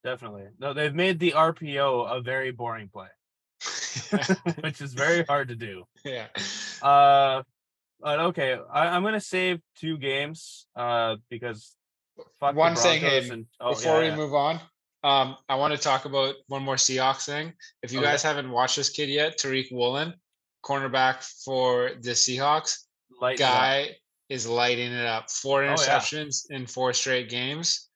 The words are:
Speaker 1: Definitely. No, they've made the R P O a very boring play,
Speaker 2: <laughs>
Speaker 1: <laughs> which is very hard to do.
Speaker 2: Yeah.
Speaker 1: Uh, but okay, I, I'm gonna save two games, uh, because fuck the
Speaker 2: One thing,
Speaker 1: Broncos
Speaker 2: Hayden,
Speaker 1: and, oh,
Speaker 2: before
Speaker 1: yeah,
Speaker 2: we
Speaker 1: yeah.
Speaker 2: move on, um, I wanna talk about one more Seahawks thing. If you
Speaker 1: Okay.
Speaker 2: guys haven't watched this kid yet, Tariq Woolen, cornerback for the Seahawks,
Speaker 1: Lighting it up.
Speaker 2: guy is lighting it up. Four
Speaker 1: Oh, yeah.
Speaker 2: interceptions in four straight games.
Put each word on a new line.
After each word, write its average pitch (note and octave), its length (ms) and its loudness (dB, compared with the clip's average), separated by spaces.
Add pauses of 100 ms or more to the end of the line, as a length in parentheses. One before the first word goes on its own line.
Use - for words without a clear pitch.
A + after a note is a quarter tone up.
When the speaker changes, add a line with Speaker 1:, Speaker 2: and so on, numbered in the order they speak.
Speaker 1:
Definitely. A2+ 460 -10 (100)
No, C#3 160 -6
they've D3 200 -2
made F3+ 240 2
the E3+ 140 2
R D#3+ 220 4
P C#3+ 260 -6
O C3+ 220 2
a A#2+ 180 -4
very C3 320 -4
boring A2+ 380 -8
play, F#2 180 -16 (520)
Speaker 2:
<laughs> - 500 -8
Speaker 1:
<laughs> F#3 500 0
which D#3 200 -6
is C#3 140 -10
very E3 300 2
hard C#3+ 240 0
to A#2 80 -10
do. G2 280 -12 (200)
Speaker 2:
Yeah. B2 240 -8 (540)
Speaker 1:
Uh, C#3 600 8 (580)
but D3 200 -2
okay, D#3+ 320 0 (180)
I, D3+ 180 2
I'm F3+ 140 0
gonna G#3+ 180 0
save F#3 400 -2 (160)
two D#3+ 220 -6
games, C#3 680 -6 (100)
uh, A#2 400 0 (140)
because A#2 440 -10 (640)
fuck C#3 160 0
the D3 40 -2
Speaker 2:
One E3+ 180 6
thing, E3 240 4
Speaker 1:
Broncos C#3 240 4
Speaker 2:
Hayden, A#2+ 80 -8
Speaker 1:
and, A2+ 140 -12 (140)
oh, A#2+ 100 -2
Speaker 2:
before B2+ 240 2
Speaker 1:
yeah, D#3 60 6
Speaker 2:
we D#3+ 80 2
Speaker 1:
yeah. D#3 80 -2
Speaker 2:
move D3 180 -4
on, D#3 260 2 (440)
um, C3+ 320 2 (120)
I C#3 60 0
wanna C#3+ 240 0
talk C3+ 260 0
about C3+ 300 0 (140)
one C3+ 140 -6
more C3+ 140 -2
Seahawks C3 480 2
thing. D3+ 300 -6 (280)
If A#2+ 100 -10
you C3 80 -2
Speaker 1:
Okay. C#3+ 100 4
Speaker 2:
guys C#3+ 120 2
haven't C#3+ 280 -2
watched B2 260 2
this C#3 140 -2
kid D3 180 -4
yet, D3+ 300 0
Tariq C3 340 -2
Woolen, C3 420 -2 (480)
cornerback C3 600 0 (220)
for B2+ 480 2 (100)
the A#2+ 80 -6
Seahawks, C#3 760 0 (380)
Speaker 1:
Lighting B2+ 180 0
it C3+ 80 4
up. B2+ 60 4
Speaker 2:
guy C3+ 420 2 (320)
is B2 180 -6
lighting B2 460 0
it A#2+ 140 -2
up. A2+ 240 -4
Four C#3 340 0
Speaker 1:
Oh, - 40 0
yeah. C#3+ 80 2
Speaker 2:
interceptions C#3+ 760 -2
in C3+ 160 -8
four B2+ 260 -2
straight B2 380 -2
games. C3+ 640 -4